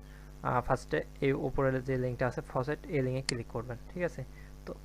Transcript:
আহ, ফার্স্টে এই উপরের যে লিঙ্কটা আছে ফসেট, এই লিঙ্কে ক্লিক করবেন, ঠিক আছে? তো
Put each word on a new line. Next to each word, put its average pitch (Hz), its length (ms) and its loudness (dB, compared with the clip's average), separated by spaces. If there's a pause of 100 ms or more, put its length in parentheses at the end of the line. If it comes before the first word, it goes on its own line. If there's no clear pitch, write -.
(440)
আহ, 127 240 4
ফার্স্টে 139 320 2 (260)
এই 135 80 6
উপরের 135 500 4
যে 131 200 2
লিঙ্কটা 123 240 2
আছে 127 140 0 (100)
ফসেট, 143 280 2 (160)
এই 135 100 6
লিঙ্কে 131 240 0
ক্লিক 117 260 -2
করবেন, 120 220 -4 (160)
ঠিক 180 100 -2
আছে? 160 180 -2 (440)
তো - 60 -8 (140)